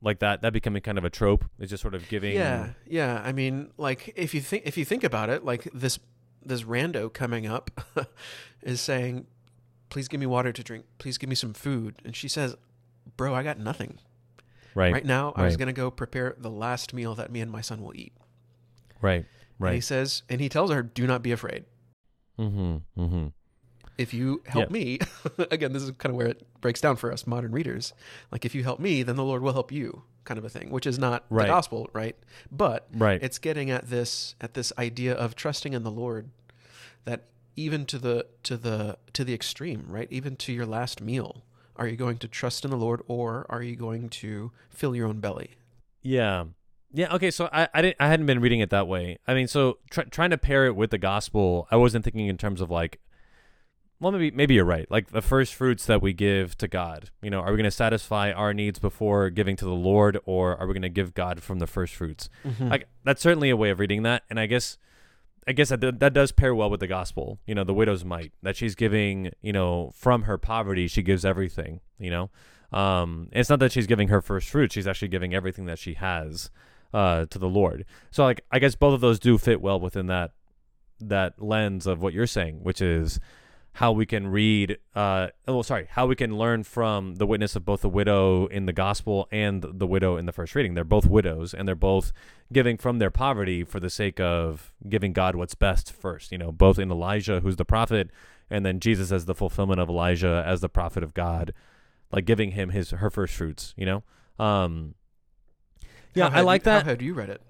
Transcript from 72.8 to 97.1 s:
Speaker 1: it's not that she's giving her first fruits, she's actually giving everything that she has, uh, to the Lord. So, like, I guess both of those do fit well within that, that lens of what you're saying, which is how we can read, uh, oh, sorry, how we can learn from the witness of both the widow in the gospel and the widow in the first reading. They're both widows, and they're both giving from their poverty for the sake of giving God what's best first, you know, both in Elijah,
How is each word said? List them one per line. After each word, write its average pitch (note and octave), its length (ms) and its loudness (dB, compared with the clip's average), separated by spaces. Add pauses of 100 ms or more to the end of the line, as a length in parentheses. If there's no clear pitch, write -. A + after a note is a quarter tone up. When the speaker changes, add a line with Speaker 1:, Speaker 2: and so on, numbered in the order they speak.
Speaker 1:
it's A#2+ 200 2
not C#3+ 80 6
that C3 120 4
she's A2+ 160 0
giving G#2 220 4
her G#2 120 6
first - 280 -4
fruits, C#3+ 240 2
she's G2 140 -4
actually F#2+ 220 -4
giving F2+ 260 -4
everything F#2 300 -4
that E2 120 -8
she E2+ 180 -10
has, E2 540 -6 (420)
uh, F2 360 2
to - 100 -10
the F#2 120 -2
Lord. F#2 360 2 (240)
So, - 140 4
like, B2+ 180 2 (100)
I - 60 4
guess C3+ 160 6
both C#3+ 220 6
of A#2+ 60 2
those A#2 180 6
do A#2+ 180 8
fit - 240 4
well F#2+ 180 2
within F2+ 280 -4
that, F2+ 240 0 (680)
that G2 420 -2
lens G#2 440 0
of F2+ 160 0
what F#2 120 0
you're A2+ 140 0
saying, E2 360 -4
which F#2 180 -2
is E2 380 2 (560)
how A#2 180 4
we A2 120 2
can G2+ 220 -4
read, G#2 500 4 (180)
uh, F#2+ 320 0 (200)
oh, C3 140 0
sorry, G#2 300 -4
how B2+ 140 2
we C3 80 4
can A2+ 240 -2
learn A2+ 240 2
from G2+ 540 -2
the G#2 100 0
witness G#2+ 300 0
of F#2+ 80 -4
both G2+ 180 0
the G#2 60 2
widow F#2+ 600 4
in G2 180 -4
the F2+ 80 -2
gospel G2 580 -2
and G#2 320 0
the F#2 240 -4
widow F#2 300 4
in F2 80 -4
the F2 80 -4
first E2 220 -8
reading. A2+ 180 0
They're E2+ 100 -2
both G2+ 220 6
widows, E2+ 480 4
and G2 120 -6
they're F#2+ 100 0
both F#2+ 360 4 (400)
giving A#2+ 240 4
from A#2+ 240 0
their G2 100 4
poverty G2+ 540 0
for F#2 160 -8
the F2+ 100 -4
sake G2 300 -4
of E2+ 540 0 (160)
giving G2 240 0
God F#2 240 2
what's F2 180 -6
best - 380 4
first, - 400 -8
you F#2 40 -6
know, E2+ 140 -6
both F#2+ 260 8
in F#2+ 140 -2
Elijah, F#2+ 480 0